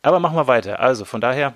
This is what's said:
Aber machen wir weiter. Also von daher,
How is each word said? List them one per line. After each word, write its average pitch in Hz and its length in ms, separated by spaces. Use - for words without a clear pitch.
Aber 175 180
machen 165 160
wir 151 100
weiter. 110 340
Also 120 240
von 110 160
daher, 131 360